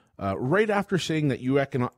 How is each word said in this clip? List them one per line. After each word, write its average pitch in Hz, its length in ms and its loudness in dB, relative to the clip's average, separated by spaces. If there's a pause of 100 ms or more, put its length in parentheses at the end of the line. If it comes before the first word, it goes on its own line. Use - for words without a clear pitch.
(220)
uh, 98 160 -2
right 190 320 2
after 196 280 0
saying 151 320 0
that 123 100 -2
U 127 140 -2
econo-, 135 440 0